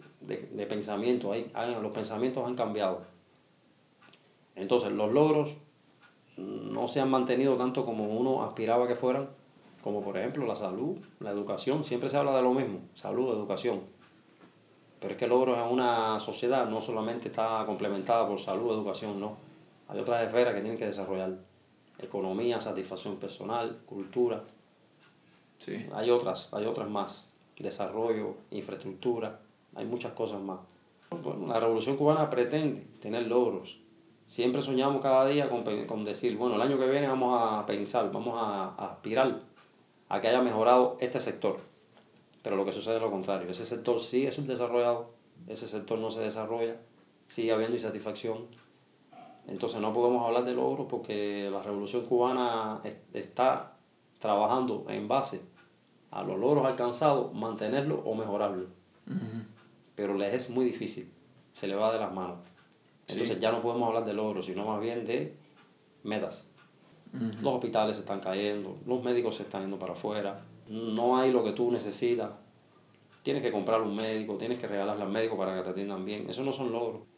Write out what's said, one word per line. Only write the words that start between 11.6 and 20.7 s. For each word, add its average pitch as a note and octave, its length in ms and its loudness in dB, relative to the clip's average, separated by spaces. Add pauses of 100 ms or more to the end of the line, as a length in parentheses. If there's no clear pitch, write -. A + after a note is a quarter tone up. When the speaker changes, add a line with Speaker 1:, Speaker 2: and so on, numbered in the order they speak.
Speaker 1:
Siempre B2+ 260 -2
se C3+ 80 0
habla C#3 200 4
de C3 60 4
lo B2+ 120 6
mismo, G#2+ 260 -2 (140)
salud, B2 400 -2
educación. G2 460 -2 (1200)
Pero G2 140 -6
es - 40 -12
que A#2+ 80 0
logros B2 320 6
en A#2 140 2
una A#2 460 4
sociedad A#2+ 500 0
no A2 140 -2
solamente A#2 460 -4
está A2 360 0
complementada G#2 640 2
por G2+ 100 -2
salud, G#2+ 360 -2
educación, G2+ 440 -4
no. G#2 180 -6 (520)
Hay G2+ 100 -8
otras A#2 280 2
esferas A#2+ 280 4
que G2+ 60 -2
tienen A2 180 -4